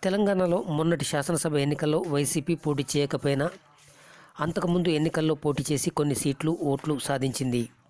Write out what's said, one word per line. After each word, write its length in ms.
తెలంగాణలో 600
మొన్నటి 420
శాసనసభ 520
ఎన్నికల్లో 420
వైసీపీ 560
పోటీ 300
చేయకపోయినా 540
అంతకుముందు 480
ఎన్నికల్లో 460
పోటీ 380
చేసి 180
కొన్ని 240
సీట్లు, 480
ఓట్లు 360
సాధించింది. 720